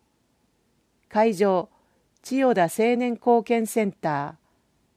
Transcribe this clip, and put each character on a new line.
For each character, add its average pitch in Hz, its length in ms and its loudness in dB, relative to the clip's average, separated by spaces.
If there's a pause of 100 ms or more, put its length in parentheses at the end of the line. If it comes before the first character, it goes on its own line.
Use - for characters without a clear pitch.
(1080)
会 214 280 0
場、 185 320 0 (520)
千 254 180 -6
代 254 160 2
田 185 100 2
青 226 320 0
年 247 160 -2
貢 233 320 0
献 233 240 -2
セ 220 160 -2
ン 196 80 -4
タ 151 440 -6
ー。 - 40 -20 (560)